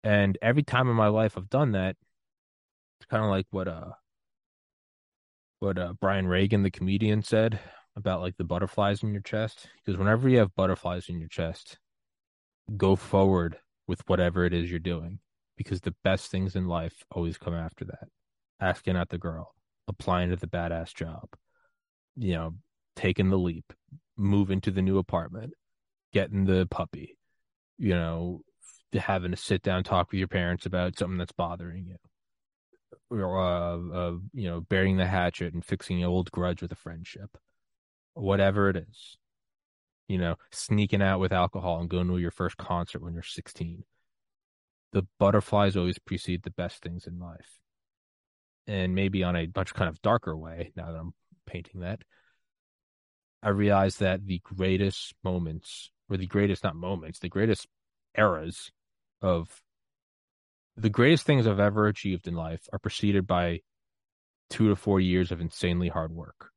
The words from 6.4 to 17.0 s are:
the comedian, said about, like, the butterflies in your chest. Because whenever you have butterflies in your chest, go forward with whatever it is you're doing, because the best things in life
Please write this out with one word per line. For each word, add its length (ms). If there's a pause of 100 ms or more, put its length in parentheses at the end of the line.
the 80
comedian, 520
said 360 (360)
about, 260
like, 160
the 80
butterflies 580
in 80
your 100
chest. 460 (100)
Because 200
whenever 320
you 80
have 180
butterflies 540
in 100
your 80
chest, 500 (1000)
go 180
forward 640 (260)
with 220
whatever 380
it 80
is 180
you're 80
doing, 400 (380)
because 240
the 220
best 280
things 240
in 120
life 440